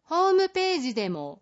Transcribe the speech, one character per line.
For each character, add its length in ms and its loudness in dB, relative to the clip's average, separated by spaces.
ホ 260 2
ー 40 4
ム 160 4
ペ 260 -2
ー 40 -2
ジ 160 -4
で 140 -2
も 320 -8